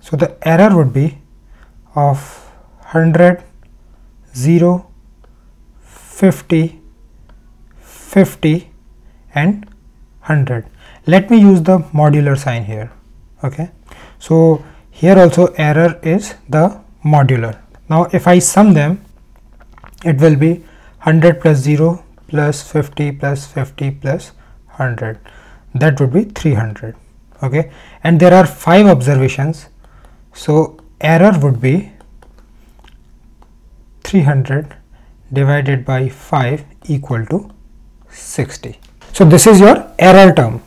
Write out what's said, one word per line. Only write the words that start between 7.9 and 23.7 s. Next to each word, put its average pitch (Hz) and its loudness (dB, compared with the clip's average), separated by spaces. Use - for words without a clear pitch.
and 202 -4
hundred. 131 -4
Let 185 0
me 233 4
use 196 4
the 185 0
modular 147 0
sign 120 -6
here. 107 -12
Okay, 156 -10
so 160 0
here 190 2
also 175 4
error 160 -2
is 175 -4
the 160 -2
modular. 131 0
Now 160 0
if - -2
I 180 4
sum 196 2
them, 151 -2
it 160 -2
will 156 4
be 165 -2
hundred 165 0
plus 151 0
zero 151 -2
plus 147 -6
fifty 147 -6
plus 139 -8
fifty - -10